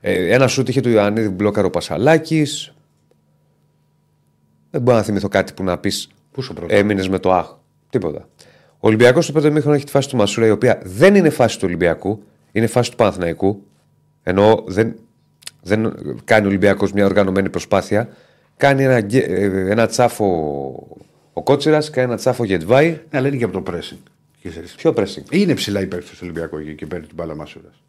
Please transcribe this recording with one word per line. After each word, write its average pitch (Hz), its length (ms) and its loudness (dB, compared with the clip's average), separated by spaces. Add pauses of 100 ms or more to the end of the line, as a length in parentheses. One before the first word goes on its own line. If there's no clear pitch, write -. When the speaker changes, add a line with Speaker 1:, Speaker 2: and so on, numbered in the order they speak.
Speaker 1:
ε, 90 340 0
ένα 131 140 4
σούτ 123 200 -2
είχε 127 120 0
του 117 80 -2
Ιωαννίδη, 107 400 2
μπλόκαρε 101 380 0
ο 90 40 0
Πασαλάκης. 147 1000 -2 (2000)
Δεν - 120 -4
μπορώ 120 140 4
να 110 60 2
θυμηθώ 101 260 -2
κάτι 95 240 0
που - 120 -10
να 90 140 -2
πεις, - 300 -6 (240)
Speaker 2:
Πού 131 100 -10
σου 87 120 -12
πρώτο; 85 200 -4
Speaker 1:
"Έμεινες 101 340 2
με 92 100 0
το 92 140 2
αχ". 87 140 2 (440)
Τίποτα. 82 380 -6 (440)
Ο - 160 -4
Ολυμπιακός 151 360 6
στο 151 80 -8
πέμπτο 147 160 2
ημίχρονο 147 280 2
έχει 139 80 -2
τη - 60 -18
φάση 139 180 0
του - 80 -6
Μασούρα, 113 300 0
η 110 40 4
οποία 107 340 0
δεν 123 300 4
είναι 170 160 4
φάση 120 280 0
του - 80 -6
Ολυμπιακού, 87 560 -2 (300)
είναι 113 140 0
φάση 120 240 0
του - 60 -20
Παναθηναϊκού. 98 680 0 (600)
Ενώ 101 440 4
δεν, 110 280 -2 (680)
δεν 107 320 -2 (300)
κάνει 107 200 4
ο 98 40 2
Ολυμπιακός 98 440 2
μια 101 120 2
οργανωμένη 95 460 2
προσπάθεια. 101 580 -2 (480)
Κάνει 139 280 2
ένα 131 160 4
γκε-, 104 280 0
ε, 95 420 -2
ένα 113 160 2
τσάφο 113 400 0 (1040)
ο 85 100 -8
Κότσιρας, 151 480 0
κάνει 127 180 -2
ένα 120 80 -4
τσάφο 120 260 -2
ο 113 40 -2
Γετβάη. 98 420 2
Speaker 2:
Ναι, 156 300 -6
αλλά 131 100 0
είναι 139 80 -4
και 117 80 -2
από 95 180 -4
το 90 100 -10
pressing. 80 260 -12 (440)
Και 95 60 -12
ξέρεις, 82 260 -16
Speaker 1:
Ποιο - 220 0
pressing; 101 340 -4
Speaker 2:
είναι 175 240 0
ψηλά 101 260 -4
οι 95 60 -4
παίκτες 90 240 -10
του - 120 -20
Ολυμπιακού 82 340 -10
εκεί 78 180 -12
και 78 120 -14
παίρνει 80 200 -12
την - 80 -20
μπάλα 80 200 -10
Μασούρας. - 540 -18